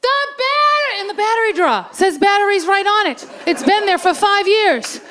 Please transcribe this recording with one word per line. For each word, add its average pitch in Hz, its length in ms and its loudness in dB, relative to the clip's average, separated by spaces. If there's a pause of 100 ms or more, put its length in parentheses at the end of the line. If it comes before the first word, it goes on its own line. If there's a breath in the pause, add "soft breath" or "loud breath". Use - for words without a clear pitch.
The 554 260 0 (100)
battery! 587 640 0
And 392 80 -8
the 415 40 -8
battery 440 400 0
drawer 277 380 0
says 370 260 0
battery's 403 480 2
right 392 200 0
on 415 220 2
it. 277 200 -6 (180)
It's 320 180 -2
been 415 220 2
there 381 120 2
for 359 160 0
five 403 340 0
years. 381 640 0